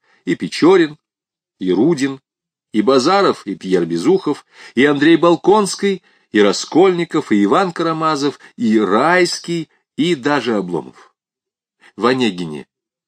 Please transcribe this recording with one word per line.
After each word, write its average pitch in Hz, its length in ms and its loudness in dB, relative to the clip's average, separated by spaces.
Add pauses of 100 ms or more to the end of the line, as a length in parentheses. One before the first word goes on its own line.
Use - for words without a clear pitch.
(260)
и 165 100 -2
Печорин, 156 640 2 (640)
и 92 120 -2
Рудин, 135 480 0 (540)
и 107 80 0
Базаров, 135 680 0
и 98 80 -8
Пьер 90 300 -2
Безухов, 135 600 -2 (300)
и 123 80 2
Андрей 147 320 4
Болконский, 185 880 0 (280)
и 104 100 2
Раскольников, 165 880 0
и 104 140 2
Иван 170 260 0
Карамазов, 156 680 -4 (180)
и 110 200 0
Райский, 160 920 0 (260)
и 170 200 -2
даже 120 420 -2
Обломов. 85 580 -8 (800)
В 98 100 -4
Онегине 90 640 -2 (400)